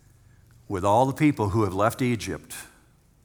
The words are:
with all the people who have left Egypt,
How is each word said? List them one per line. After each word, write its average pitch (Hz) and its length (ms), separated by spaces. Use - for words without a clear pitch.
with 95 160
all 104 220
the 135 80
people 135 380
who 107 140
have 92 100
left 104 260
Egypt, 95 540